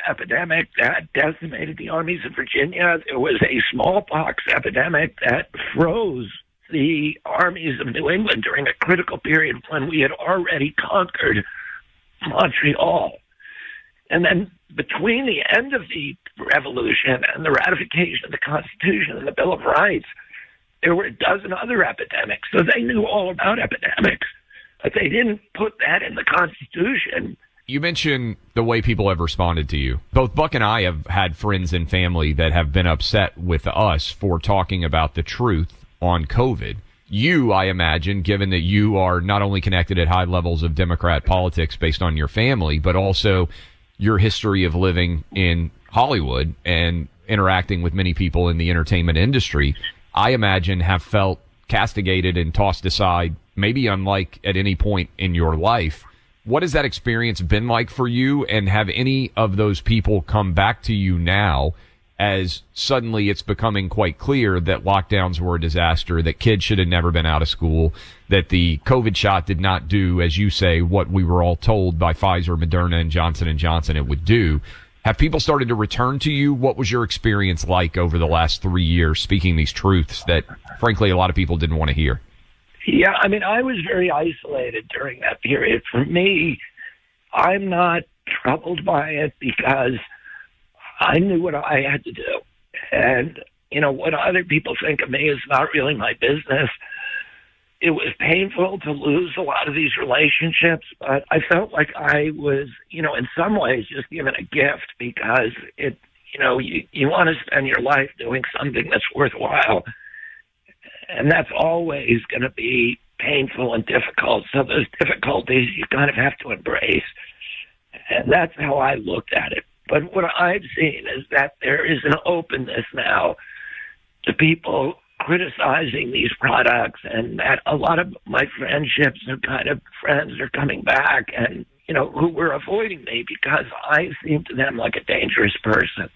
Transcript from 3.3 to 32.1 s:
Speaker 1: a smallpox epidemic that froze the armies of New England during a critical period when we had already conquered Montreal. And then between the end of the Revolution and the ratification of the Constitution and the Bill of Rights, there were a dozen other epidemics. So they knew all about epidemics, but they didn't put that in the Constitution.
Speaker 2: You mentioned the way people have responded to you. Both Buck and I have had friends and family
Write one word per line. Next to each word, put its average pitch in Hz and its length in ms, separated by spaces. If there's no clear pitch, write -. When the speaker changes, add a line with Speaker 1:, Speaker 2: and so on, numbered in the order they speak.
Speaker 1:
a 127 200
smallpox 160 800
epidemic 156 720
that 127 280
froze 160 540
the 151 540
armies 165 540
of 131 80
New 131 220
England 185 340
during 143 240
a 135 60
critical 175 320
period 156 380
when 143 200
we 156 120
had 135 100
already 170 640
conquered - 680
Montreal. 151 920
And 175 160
then 196 260
between 233 500
the 170 180
end 269 160
of 220 140
the 143 280
Revolution 127 680
and 156 120
the 156 60
ratification 165 760
of - 60
the 151 60
Constitution - 800
and 135 100
the 143 40
Bill - 220
of - 80
Rights, - 440
there 170 100
were 180 120
a - 60
dozen 196 420
other 226 300
epidemics. - 680
So - 100
they 240 200
knew 233 240
all 196 260
about 202 280
epidemics, - 680
but - 100
they 185 140
didn't 208 320
put 214 240
that 170 240
in - 120
the - 100
Constitution. - 1120
Speaker 2:
You 139 160
mentioned 139 560
the 117 100
way 117 180
people 101 280
have 90 100
responded 85 500
to 78 80
you. 65 220
Both 131 220
Buck 156 180
and 120 100
I 107 200
have 82 240
had 90 280
friends 92 380
and 85 160
family 87 440